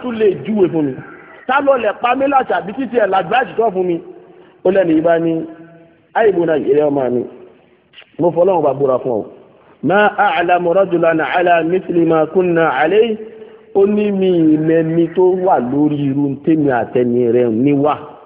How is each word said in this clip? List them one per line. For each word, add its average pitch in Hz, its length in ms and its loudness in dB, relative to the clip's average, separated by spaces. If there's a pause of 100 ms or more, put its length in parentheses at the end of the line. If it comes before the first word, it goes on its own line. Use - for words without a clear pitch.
tún 247 160 -8
lè 214 80 2 (180)
júwe 196 240 0
fún 156 180 -2
mi? 131 80 -4 (520)
Ta 269 140 0
ló 269 160 2
lè 214 140 -2 (120)
pa 240 120 0
mí 269 120 -2
láṣẹ 262 320 0
àbí 175 140 -8
títí 247 260 -6
ẹ̀ 214 80 2
làgbáàjì 190 500 -2
tó 220 140 0
fún 185 160 -2
mi? 175 140 -2 (640)
Ó 175 60 0
lẹ́nu 185 220 2
yìí 156 80 2
bá 165 180 2
ní, 165 140 -2 (840)
"Ay 208 180 2
bunay, 160 300 0
ìrẹ́ 147 260 2
ọmọ 139 220 -2
mi, 123 120 -2 (960)
mo 165 120 2
fọlọ́run 175 320 2
bá 143 100 2
búra 135 260 0
fún 127 140 -6
ọ. 104 120 -4 (580)
Ma 196 240 2 (100)
a'lamu 175 560 0
rajulan 170 480 2
ala 170 420 2
mithli 175 440 -2
ma 160 200 2
kunna 170 440 2
alayhi." 202 460 0 (580)
Ó 202 120 4
ní 208 240 0
mi 190 200 0 (260)
ìmẹ́ni 165 580 0
tó 185 80 2 (220)
wà 175 140 2 (140)
lórí 147 240 0 (140)
irú 139 240 -2 (100)
tèmi 156 260 2
àtẹni 120 640 0
rẹ̀ 123 180 2
ní 127 220 0
wà. 143 220 0 (320)